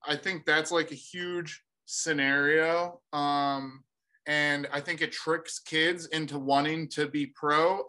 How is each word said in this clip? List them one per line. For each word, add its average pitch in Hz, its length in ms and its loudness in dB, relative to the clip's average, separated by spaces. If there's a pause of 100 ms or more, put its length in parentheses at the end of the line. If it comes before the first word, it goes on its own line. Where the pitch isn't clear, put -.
I 147 120 0
think 180 280 -6
that's, 156 260 2
like, 156 200 0
a 147 40 -12
huge 175 680 -8 (220)
scenario. 156 1160 2 (120)
Um, 139 720 0 (440)
and 147 440 0
I 143 100 -2
think 160 200 -4
it 156 100 -2
tricks - 480 -4
kids 165 480 0
into 151 320 -4
wanting 147 520 0
to 147 180 -2
be 143 180 -2
pro. 156 600 2